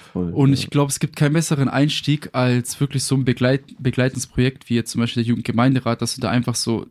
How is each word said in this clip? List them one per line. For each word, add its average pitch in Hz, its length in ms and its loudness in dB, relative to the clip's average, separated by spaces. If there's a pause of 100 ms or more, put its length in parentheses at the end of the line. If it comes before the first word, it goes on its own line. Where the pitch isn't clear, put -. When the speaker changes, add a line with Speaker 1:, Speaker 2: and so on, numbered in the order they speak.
(120)
Speaker 1:
voll, 90 140 -2
voll, 85 80 -4
Speaker 2:
Und 139 160 4
Speaker 1:
ja. 139 60 6
Speaker 2:
ich - 140 -4
glaub, 143 200 0
es - 100 -6
gibt - 160 -4
keinen 147 180 2
besseren 156 360 0
Einstieg 147 640 0
als 123 460 0
wirklich 139 240 -2
so - 120 -2
ein 131 100 0
Begleit-, 127 540 0
begleitendes 127 480 -2
Projekt - 420 -2
wie 120 60 0
jetzt 113 160 -2
zum 117 100 -2
Beispiel 117 220 0
der 113 60 -2
Jugendgemeinderat, 120 760 0
dass - 120 -4
du 127 60 -14
da - 80 0
einfach 120 260 0
so - 360 -2